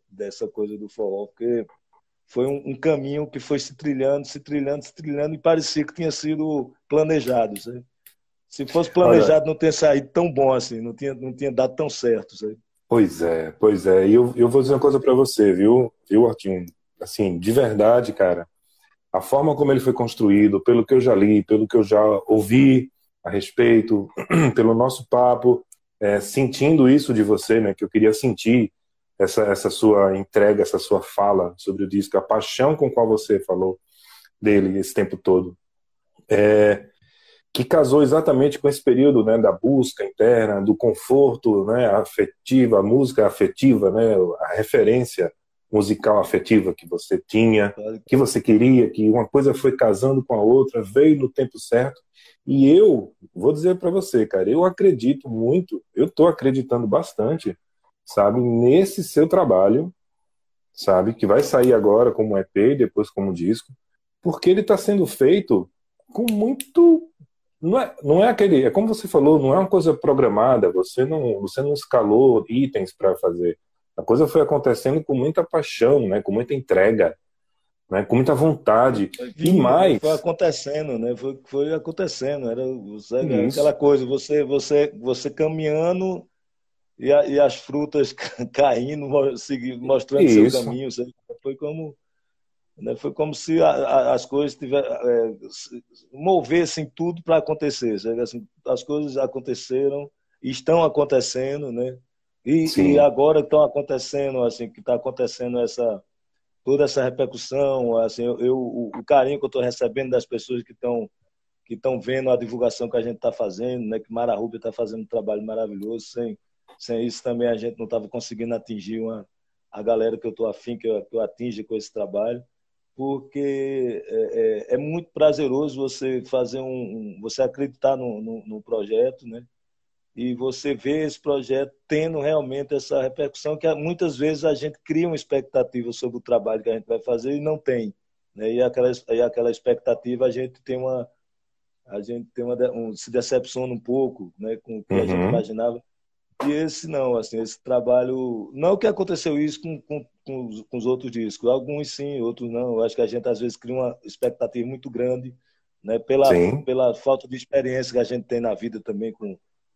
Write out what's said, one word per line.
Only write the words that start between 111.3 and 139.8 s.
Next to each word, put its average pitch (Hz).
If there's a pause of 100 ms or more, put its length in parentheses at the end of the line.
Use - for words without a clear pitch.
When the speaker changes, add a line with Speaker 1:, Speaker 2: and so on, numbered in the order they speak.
Speaker 1:
que 110
tão 127
vendo 131
a 123
divulgação 120
que 123
a 113
gente 117
tá 120
fazendo, 113
né? 110
Que 107
Mara 120
Rubia 110
tá 113
fazendo 110
um -
trabalho 104
maravilhoso, 110
sem, 117 (440)
sem 117
isso 117
também 120
a 117
gente 110
não 113
tava 107
conseguindo 117
atingir 110
uma, 113 (480)
a 104
galera 113
que -
eu 110
tô 113
afim 117
que 113
eu, 107
que -
eu 113
atinja 110
com 110
esse -
trabalho, 107 (520)
porque 135
é, 110
é, -
é 127
muito 156
prazeroso 143
você 131
fazer 127
um, 131
um, 110
você 113
acreditar 135
no, 120
no, 110
no 107
projeto, 117
né? 117 (680)
E 123
você 131
vê 147
esse -
projeto 135 (140)
tendo 156
realmente 143
essa 139
repercussão 143
que 160
muitas 160
vezes 147
a 156
gente 147
cria 160
uma 160
expectativa 127
sobre 120
o 120
trabalho 110
que 117
a 113
gente 113
vai 113
fazer 120
e 147
não 151
tem, 120 (420)
né? 110
E 120
aquela, 123 (180)
e 117
aquela 120
expectativa 123